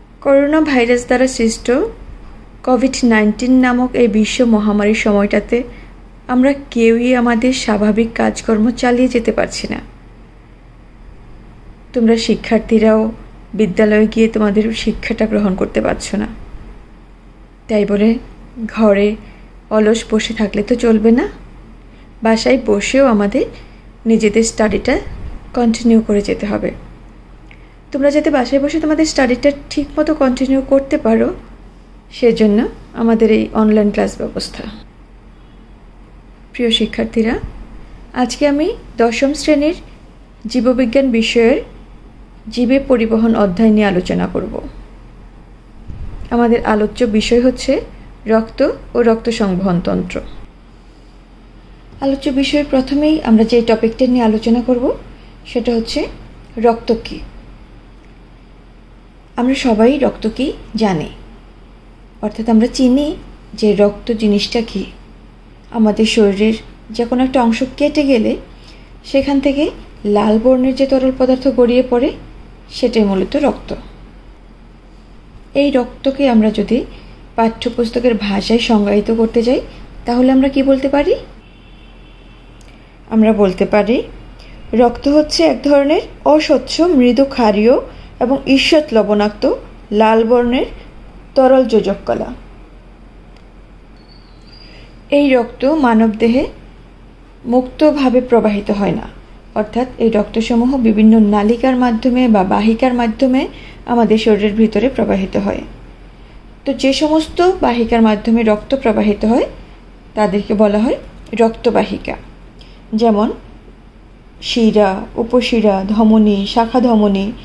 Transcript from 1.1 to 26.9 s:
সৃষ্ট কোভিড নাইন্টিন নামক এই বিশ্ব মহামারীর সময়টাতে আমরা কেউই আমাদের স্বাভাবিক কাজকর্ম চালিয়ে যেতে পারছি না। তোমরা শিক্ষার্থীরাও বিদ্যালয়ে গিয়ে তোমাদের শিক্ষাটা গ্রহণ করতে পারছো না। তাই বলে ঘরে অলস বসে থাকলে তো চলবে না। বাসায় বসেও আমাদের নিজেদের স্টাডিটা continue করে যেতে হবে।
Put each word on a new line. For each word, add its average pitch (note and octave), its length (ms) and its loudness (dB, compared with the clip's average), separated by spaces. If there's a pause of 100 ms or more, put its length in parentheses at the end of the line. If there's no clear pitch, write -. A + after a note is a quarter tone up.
সৃষ্ট A#3 460 -2 (880)
কোভিড B3+ 420 0
নাইন্টিন A3+ 560 2
নামক B3 340 0
এই A#3+ 140 4
বিশ্ব G#3+ 360 0
মহামারীর G#3 500 2
সময়টাতে G#3 680 0 (680)
আমরা B3+ 260 2 (160)
কেউই A#3 440 2
আমাদের A#3+ 380 2
স্বাভাবিক G#3+ 640 0
কাজকর্ম A3 560 0
চালিয়ে B3 380 0
যেতে A3+ 240 -2
পারছি - 360 -6
না। - 120 -8 (2000)
তোমরা A3+ 240 2
শিক্ষার্থীরাও A3 960 0 (420)
বিদ্যালয়ে G#3+ 520 2
গিয়ে A3 220 2
তোমাদের G#3+ 440 0
শিক্ষাটা A3 540 -4
গ্রহণ G#3 280 0
করতে G3+ 260 -4
পারছো - 360 -4
না। G#3 100 -4 (1400)
তাই G#3 160 0
বলে G3+ 340 2 (480)
ঘরে G#3 500 2 (540)
অলস G#3+ 400 2
বসে A3 240 -2
থাকলে G#3 280 -2
তো B3 120 -2
চলবে A3+ 360 2
না। C#4 180 2 (960)
বাসায় A3+ 440 2
বসেও A3 400 2
আমাদের A3 400 0 (600)
নিজেদের A3 360 2
স্টাডিটা A3+ 560 -2 (560)
continue A3+ 460 2
করে G#3 220 0
যেতে G3+ 240 -6
হবে। G#3+ 240 -4 (1200)